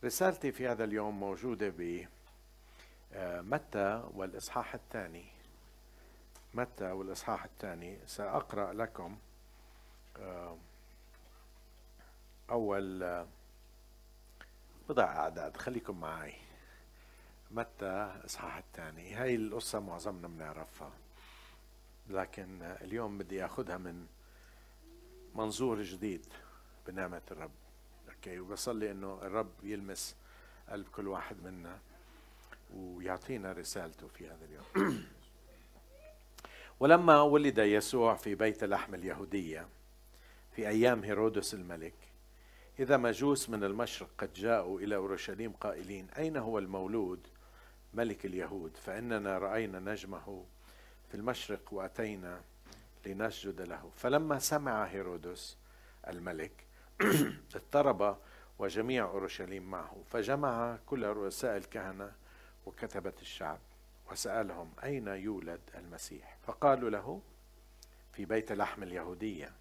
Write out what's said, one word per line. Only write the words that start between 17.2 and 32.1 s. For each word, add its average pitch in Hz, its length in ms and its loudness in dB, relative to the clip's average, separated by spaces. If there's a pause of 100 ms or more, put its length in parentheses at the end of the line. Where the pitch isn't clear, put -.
متى 101 760 -6
إصحاح - 320 -8
الثاني. 85 560 -12
هاي 123 220 2
القصة 110 440 -2
معظمنا 90 480 -6
بنعرفها، 78 640 -10 (1160)
لكن، 95 520 -4
آه، 90 220 -10
اليوم 101 340 -4
بدي 92 280 -4
أخذها 90 320 -4
من 87 300 -10 (1300)
منظور 110 480 0
جديد 92 420 -4 (600)
بنعمة 90 340 -6 (100)
الرب. 92 200 -12 (680)
أوكي، 90 180 -10
وبصلي 104 520 -2
إنه 98 300 -8
الرب 98 300 -2 (120)
يلمس 98 520 -6 (540)
قلب 101 180 -8
كل 101 200 -6
واحد 95 360 -4
منا 90 360 -12 (960)